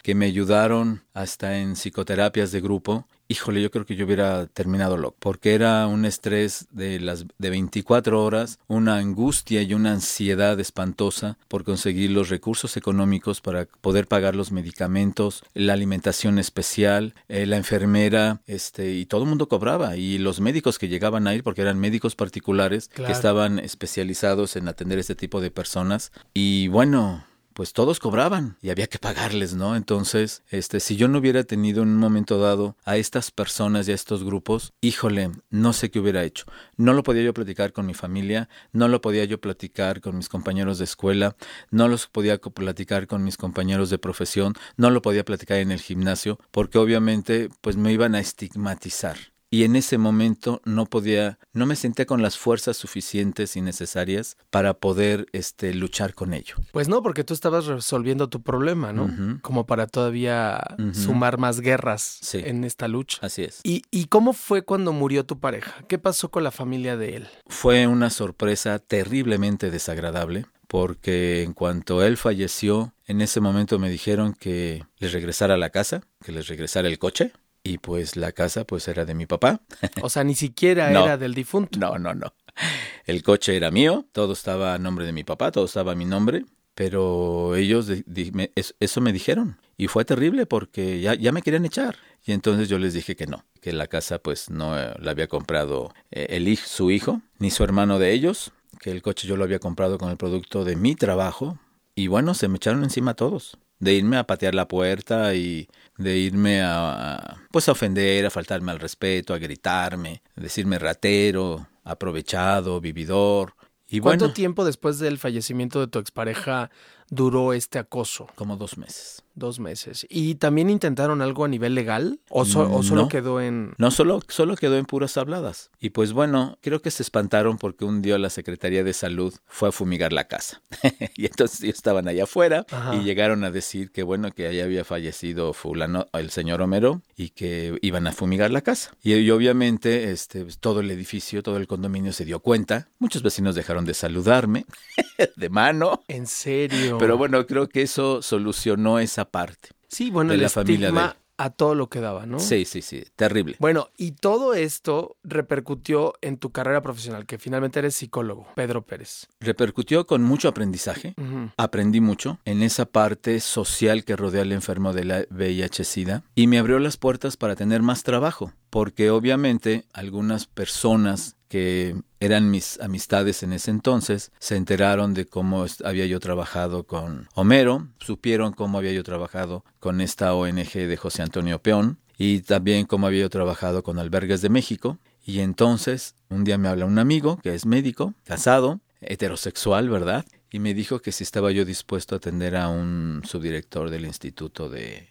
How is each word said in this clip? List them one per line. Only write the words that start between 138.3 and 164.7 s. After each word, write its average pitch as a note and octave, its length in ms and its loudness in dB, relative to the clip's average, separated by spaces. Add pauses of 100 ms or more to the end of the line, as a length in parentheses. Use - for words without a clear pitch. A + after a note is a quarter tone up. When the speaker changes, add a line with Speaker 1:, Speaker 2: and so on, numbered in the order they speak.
Speaker 1:
la C3+ 100 0
casa. - 300 -2 (100)
Y, G#2+ 140 4
y A2 160 6
obviamente, A#2 800 2
este, F#2 320 -8
pues, E2+ 160 -14
todo G#2+ 220 0
el G2 100 -4
edificio, F#2+ 520 -8
todo G2+ 140 -2
el G2 100 -4
condominio F#2+ 460 -4
se E2 120 -6
dio E2 140 -6
cuenta. A2+ 500 2 (100)
Muchos D#3 240 -2
vecinos G2 320 0
dejaron E2+ 300 -2
de D#2+ 80 -2
saludarme G#2+ 720 2 (320)
<laughs> - 380 0
de F2 140 -4
mano. D3+ 580 2
Speaker 2:
¿En B2 200 -8
serio? C3+ 720 -2
Speaker 1:
Pero A2+ 180 6
bueno, C3 280 4
creo C#3 240 0
que C3+ 120 0
eso C3+ 400 0
solucionó G#2+ 800 2
esa G#2+ 300 -2
parte F2 400 -8 (180)
Speaker 2:
Sí, B3 220 -4
bueno, E3 200 2
Speaker 1:
de D3+ 60 2
Speaker 2:
el C#3 60 2
Speaker 1:
la - 80 2
familia G2+ 420 0
de E3 60 2
Speaker 2:
estigma E3+ 140 2
Speaker 1:
él. - 260 -20
Speaker 2:
a C3+ 140 -4
todo D3+ 240 2
lo C3 120 -2
que B2 120 -8
daba, G#2 260 -6
¿no? A#2+ 140 -8
Speaker 1:
Sí, A#2+ 260 2
sí, - 160 -10
sí, D#2 240 -14 (100)
terrible. G2+ 440 0
Speaker 2:
Bueno, D#3 360 2
y E3+ 180 -6
todo A#3 420 2
esto D#3 680 -2
repercutió D3 960 -2
en C#3 160 -6
tu C3 140 -10
carrera C3 300 0
profesional, A#2 460 -10
que A#2 100 -10
finalmente C3 400 -2
eres C#3+ 180 0
psicólogo, A#2 600 -6
Pedro A#2+ 280 -4
Pérez. - 440 -16 (120)
Speaker 1:
Repercutió A#2 680 0
con B2 160 4
mucho C#3 240 4
aprendizaje. G#2+ 680 -2
Speaker 2:
Ujú. C3 420 -8
Speaker 1:
Aprendí G#2+ 440 2
mucho A2+ 420 0
en G#2 200 0
esa A2+ 220 2
parte G#2+ 540 2
social A2 640 0
que G#2 120 -2
rodea G2 260 0
al G2 100 0
enfermo F#2+ 400 -2